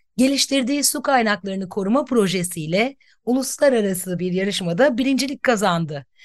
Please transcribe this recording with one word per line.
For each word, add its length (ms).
geliştirdiği 640
su 180
kaynaklarını 680
koruma 360
projesiyle 920
uluslararası 920
bir 120
yarışmada 680
birincilik 460
kazandı. 640